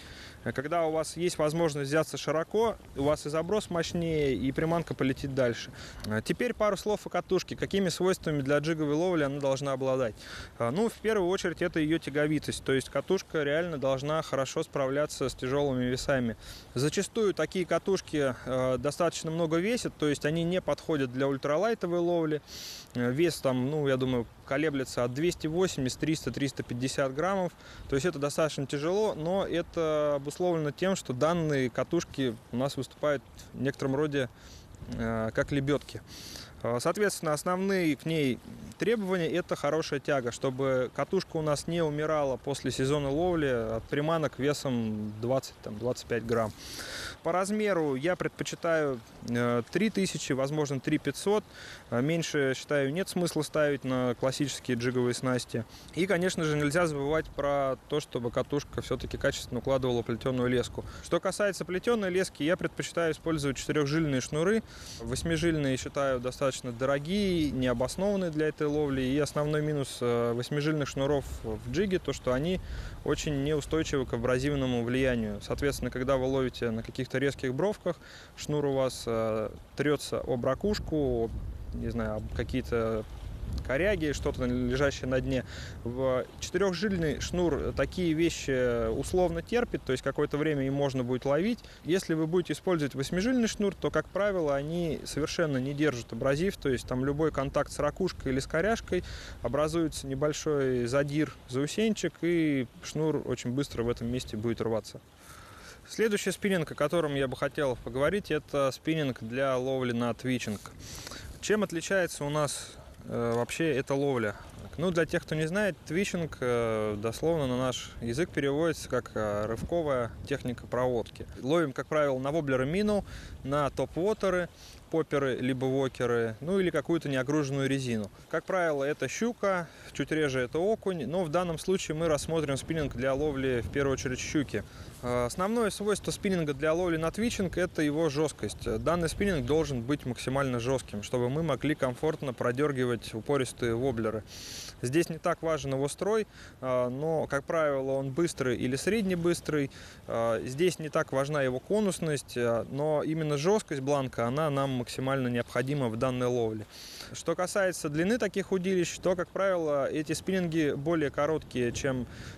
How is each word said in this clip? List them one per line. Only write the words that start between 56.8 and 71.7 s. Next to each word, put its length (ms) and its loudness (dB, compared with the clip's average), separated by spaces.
забывать 400 0
про 500 0
то, 100 0
чтобы 320 -4
катушка 520 -2
всё-таки 340 -4
качественно 420 -2
укладывала 440 2
плетёную 460 0
леску. 360 0
Что 140 0
касается 460 -2
плетёной 460 0
лески, 340 0
я 120 4
предпочитаю 560 -2
использовать 440 0
четырёхжильные 640 2
шнуры. 420 2
Восьмижильные, 760 2
считаю, 440 0
достаточно 500 -2
дорогие, 800 2
необоснованные 800 2
для 160 0
этой 220 0
ловли. 340 2
И 160 2
основной 420 0
минус, 400 -2
э, 340 2
восьмижильных 540 0
шнуров 360 0
в 300 -6